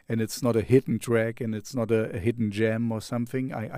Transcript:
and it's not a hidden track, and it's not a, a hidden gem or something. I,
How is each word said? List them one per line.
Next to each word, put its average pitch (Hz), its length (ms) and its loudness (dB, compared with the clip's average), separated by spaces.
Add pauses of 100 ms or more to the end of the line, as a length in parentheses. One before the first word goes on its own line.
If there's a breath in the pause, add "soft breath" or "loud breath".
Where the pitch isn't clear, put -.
and 113 140 0
it's - 200 -4
not 117 140 2
a 107 60 4
hidden 120 360 4
track, 113 400 0
and 113 160 -4
it's 104 200 -10
not 113 160 -2
a, 110 260 2
a - 20 -4
hidden 113 320 0
gem 113 400 0
or 110 80 -4
something. 123 540 -4
I, 113 260 -6